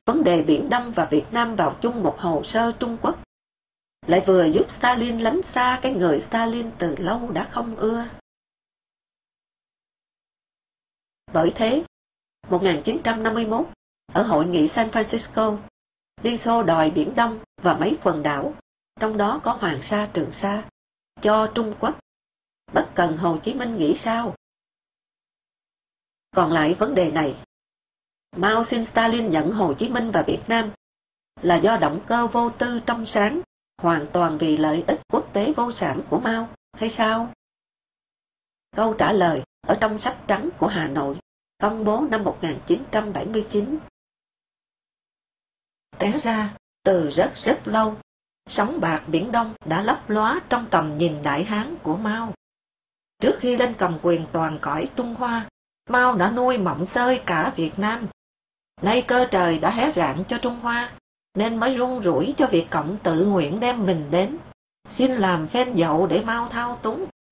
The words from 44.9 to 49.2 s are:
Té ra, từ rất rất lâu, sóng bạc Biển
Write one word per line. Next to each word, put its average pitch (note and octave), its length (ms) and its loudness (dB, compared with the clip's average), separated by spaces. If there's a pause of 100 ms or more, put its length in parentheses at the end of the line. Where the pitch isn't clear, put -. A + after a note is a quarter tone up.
Té G#3+ 260 0
ra, G#3+ 300 -2 (300)
từ F3 260 4
rất F3 260 2
rất - 300 0
lâu, G#3+ 300 0 (520)
sóng C4 340 -2
bạc E3 260 0
Biển G3 240 0